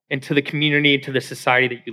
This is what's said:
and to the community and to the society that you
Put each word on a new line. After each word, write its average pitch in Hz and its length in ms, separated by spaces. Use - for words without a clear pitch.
and 139 140
to - 100
the 143 80
community 147 540
and 139 80
to 139 100
the 131 80
society 127 480
that 120 180
you 117 60